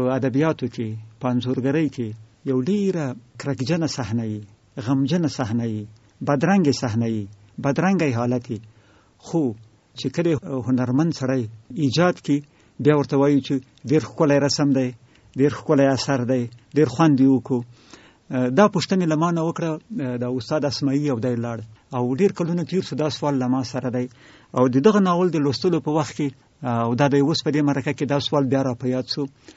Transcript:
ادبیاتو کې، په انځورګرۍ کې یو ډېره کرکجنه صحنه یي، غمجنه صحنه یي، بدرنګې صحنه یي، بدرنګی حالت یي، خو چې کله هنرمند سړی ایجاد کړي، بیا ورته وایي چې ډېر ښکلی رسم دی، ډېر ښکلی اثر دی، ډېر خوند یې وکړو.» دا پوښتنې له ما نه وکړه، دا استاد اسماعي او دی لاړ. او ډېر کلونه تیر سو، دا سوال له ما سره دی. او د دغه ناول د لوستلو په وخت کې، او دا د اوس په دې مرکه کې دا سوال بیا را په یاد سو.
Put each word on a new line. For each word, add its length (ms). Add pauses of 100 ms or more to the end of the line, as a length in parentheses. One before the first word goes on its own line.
(160)
ادبیاتو 500
کې، 220 (320)
په 120
انځورګرۍ 640
کې 120 (420)
یو 120
ډېره 440 (320)
کرکجنه 480
صحنه 440
یي، 100 (460)
غمجنه 420
صحنه 440
یي، 100 (460)
بدرنګې 540
صحنه 320
یي، 100 (400)
بدرنګی 540
حالت 320
یي، 80 (680)
خو 160 (540)
چې 100 (100)
کله 500
هنرمند 540
سړی 220 (420)
ایجاد 400
کړي، 140 (420)
بیا 180
ورته 240
وایي 180
چې 140 (340)
ډېر 220
ښکلی 340
رسم 320
دی، 120 (480)
ډېر 220
ښکلی 280 (100)
اثر 340
دی، 120 (340)
ډېر 180
خوند 260
یې 120
وکړو.» 280 (720)
دا 320 (100)
پوښتنې 380
له 80
ما 100
نه 140
وکړه، 280 (460)
دا 140
استاد 320
اسماعي 480
او 80
دی 160
لاړ. 220 (340)
او 100 (140)
ډېر 160
کلونه 320
تیر 240
سو، 80
دا 160
سوال 260
له 160
ما 160
سره 220
دی. 140 (500)
او 120
د 180
دغه 180
ناول 300
د 100
لوستلو 420
په 100
وخت 200
کې، 120 (360)
او 300
دا 180
د 80
اوس 240
په 80
دې 160
مرکه 240
کې 160
دا 180
سوال 260
بیا 120
را 100
په 140
یاد 260
سو. 120 (300)